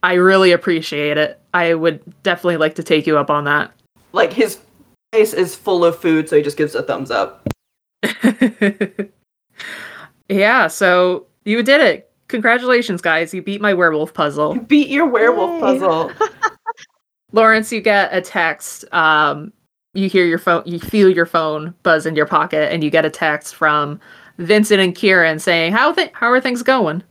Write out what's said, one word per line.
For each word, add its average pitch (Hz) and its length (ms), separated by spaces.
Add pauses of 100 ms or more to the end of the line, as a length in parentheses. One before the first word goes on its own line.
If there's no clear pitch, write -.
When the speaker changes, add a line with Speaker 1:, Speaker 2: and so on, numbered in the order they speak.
Speaker 1:
I 180 100
really 185 380
appreciate 156 640
it. 151 220 (140)
I 170 200
would 160 260 (220)
definitely 175 360
like 160 180
to 170 80
take 156 240
you 151 100
up 143 120
on 147 140
that. 143 280 (400)
Speaker 2:
Like, - 200
his 220 260 (540)
face 220 220
is 180 220
full 180 280
of 170 140
food, 160 300
so - 80
he 147 60
just 143 140
gives 151 200
a 123 60
thumbs - 280
up. - 380 (560)
Speaker 1:
<laughs> 208 1040 (1200)
Yeah, 208 400
so 180 580 (180)
you 220 180
did 277 200
it. 190 280 (180)
Congratulations, 240 760
guys. 165 320
You 180 80
beat 202 180
my 208 140
werewolf 160 400
puzzle. 151 400
Speaker 2:
You 254 80
beat 294 260
your 285 180
werewolf 247 480
Speaker 3:
Yay. 330 60
Speaker 2:
puzzle. 185 500 (600)
Speaker 3:
<laughs> - 600
Speaker 1:
Lawrence, 220 380
you 220 120
get 202 320
a 185 80
text. - 720
Um, 156 580 (400)
you 196 160
hear 180 160
your 165 140
phone, 170 260
you 175 160
feel 202 300
your 170 160
phone 160 560
buzz 160 240
in 160 100
your 151 80
pocket, 151 480
and 165 100
you 151 60
get 160 160
a 156 60
text 151 460
from 147 440 (380)
Vincent 208 420
and 180 140
Kieran 175 440
saying, 165 360
"How 269 180
thi-, 330 220
how 240 160
are 254 100
things 247 220
going? 185 480